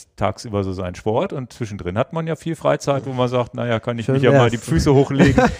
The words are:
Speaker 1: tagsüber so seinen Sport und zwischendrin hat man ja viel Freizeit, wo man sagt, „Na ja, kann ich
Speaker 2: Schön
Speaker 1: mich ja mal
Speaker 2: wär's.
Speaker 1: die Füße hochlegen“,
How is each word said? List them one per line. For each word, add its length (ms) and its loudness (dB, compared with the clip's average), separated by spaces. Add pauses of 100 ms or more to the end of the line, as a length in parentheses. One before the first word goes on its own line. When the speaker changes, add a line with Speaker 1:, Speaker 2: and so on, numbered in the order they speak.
(180)
Speaker 1:
tagsüber 460 -4
so 100 -4
seinen 220 -8
Sport 380 -2
und 200 -10
zwischendrin 460 -8
hat 140 -2
man 160 -6
ja 80 -4
viel 180 -8
Freizeit, 520 -2
wo 60 -6
man 160 0
sagt, 260 -2
„Na 120 -6
ja, 140 0
kann 180 -6
ich 80 -8
Speaker 2:
Schön 80 0
Speaker 1:
mich 80 2
ja 80 6
mal 120 6
Speaker 2:
wär's. 100 2
Speaker 1:
die 60 -4
Füße 360 2
hochlegen“, 480 4 (180)